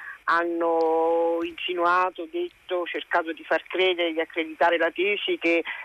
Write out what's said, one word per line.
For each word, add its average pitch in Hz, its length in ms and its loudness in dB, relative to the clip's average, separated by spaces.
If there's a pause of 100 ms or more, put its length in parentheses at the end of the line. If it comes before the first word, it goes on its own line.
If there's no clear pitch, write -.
(240)
hanno 165 1160 2
insinuato, 175 880 0
detto, 175 560 -4
cercato 165 460 -2
di 156 100 -14
far - 240 -2
credere, 175 460 0
di 160 80 -2
accreditare 165 580 0
la 165 140 2
tesi 185 480 -2
che 165 240 2 (200)